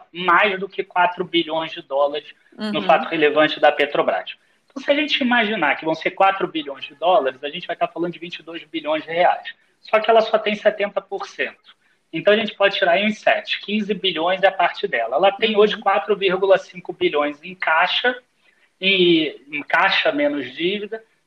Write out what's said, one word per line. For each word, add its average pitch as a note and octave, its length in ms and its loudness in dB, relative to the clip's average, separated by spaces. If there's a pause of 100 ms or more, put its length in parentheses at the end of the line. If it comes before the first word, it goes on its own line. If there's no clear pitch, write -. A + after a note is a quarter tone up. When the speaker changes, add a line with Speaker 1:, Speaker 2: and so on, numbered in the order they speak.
(120)
Speaker 1:
mais F3+ 460 2
do F#3 120 -8
que - 140 -8
quatro F3 420 0
bilhões D#3+ 480 -2
de F3 80 -14
dólares C#3+ 520 -2 (240)
no G#3 220 -4
Speaker 2:
Uhum. G3 60 -6
Speaker 1:
fato D#3+ 240 2
relevante D3+ 500 2
da D3 120 6
Petrobras. C#3 640 -2 (340)
Então, - 120 -14
se - 80 -4
a C#4+ 60 4
gente D4 260 -2
imaginar A3 540 0
que - 80 -12
vão D#3+ 100 -2
ser F3 180 -4
quatro F#3 360 2
bilhões C#3+ 380 -10
de C#3 100 -20
dólares, C#3+ 480 0
a D3 60 -8
gente F3 180 -12
vai E3+ 80 -6
estar E3+ 140 -2
falando E3+ 240 -6
de E3 60 -18
vinte E3+ 180 -14
e E3 60 -20
dois D#3+ 200 -14
bilhões D#3 400 -4
de D3+ 80 -12
reais. E3 420 0 (280)
Só - 180 0
que G#3+ 100 0
ela A3+ 120 6
só A3 180 4
tem G#3 160 -2
setenta G3+ 460 0
por - 260 -10
cento. - 480 -8 (360)
Então, D#3+ 220 4
a G#3 40 6
gente G#3+ 180 -4
pode G3 220 2
tirar F3 160 2
aí G3 120 2
uns G#3+ 140 -2
sete, - 420 0
quinze G#3 320 -4
bilhões F3+ 480 -2
é G3 60 4
a F#3 40 6
parte F#3 360 -2
dela. A#2+ 300 -2
Ela F#3+ 160 4
tem A3 220 -2
Speaker 2:
Uhum. G3+ 40 4
Speaker 1:
hoje G3+ 180 4
quatro G3+ 380 0
vírgula F#3+ 420 2
cinco F3+ 360 -12
bilhões D3 500 -2
em F#3 100 -16
caixa, F3+ 640 0 (640)
e, F3 600 2 (100)
em D3 120 -8
caixa F3 480 0
menos C#3+ 420 -2
dívida, G3+ 500 -6 (240)